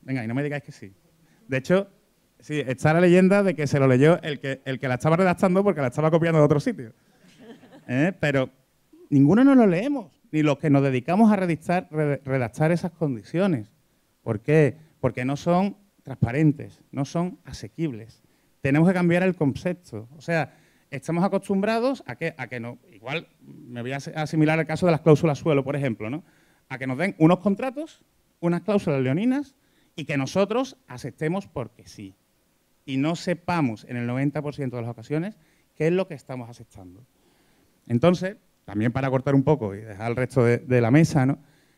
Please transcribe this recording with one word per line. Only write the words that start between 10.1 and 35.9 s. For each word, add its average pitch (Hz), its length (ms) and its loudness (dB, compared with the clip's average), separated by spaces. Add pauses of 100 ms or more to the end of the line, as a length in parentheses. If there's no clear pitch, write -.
ni 156 120 0
los 147 160 2
que 160 100 0
nos 139 140 4
dedicamos 165 480 2
a 208 40 4
redactar, 175 560 -2
re-, 147 320 -2
redactar 131 480 0
esas 175 200 -2
condiciones. 151 800 -4 (480)
¿Por 110 200 -4
qué? 147 360 2 (240)
Porque 123 240 -2
no 139 100 -2
son 180 400 -2 (280)
transparentes, 131 880 -2
no 139 120 -6
son 170 400 -8
asequibles. 127 800 -12 (380)
Tenemos 147 260 2
que 190 60 4
cambiar 175 300 0
el 185 120 0
concepto. 135 800 -6
O 151 60 -20
sea, 165 340 -6 (360)
estamos 165 320 -4
acostumbrados 208 840 -2
a 123 100 -12
que, 160 220 -8
a 123 100 -10
que 123 120 -10
no, 120 180 -12 (140)
igual 120 360 -10 (140)
me 127 400 -16
voy 127 120 -8
a 139 40 -8
as-, 139 120 -12
asimilar 156 500 0
el 160 80 -2
caso 160 180 -4
de 175 60 4
las 156 100 0
cláusulas 151 380 4
suelo, 139 240 0
por 139 120 -6
ejemplo, 117 360 -4
¿no? 156 120 -10 (440)
A 131 100 -12
que 131 80 -10
nos 127 140 -6
den 190 180 -4
unos 160 220 6
contratos, 247 640 -6 (360)
unas 170 220 -2
cláusulas 175 400 0
leoninas 233 540 -2 (400)
y 156 100 -12
que 147 120 -4
nosotros 196 600 -2 (100)
aceptemos 156 600 -8
porque - 400 -12
sí. 98 260 -18 (720)
Y 135 120 -6
no 156 180 0
sepamos 165 760 -4
en 123 80 -8
el 120 80 -6
noventa 139 380 -4
por 143 100 -10
ciento 127 220 -8
de 117 80 -8
las 117 80 -8
ocasiones 156 460 -8 (380)
qué 156 120 -2
es 170 60 0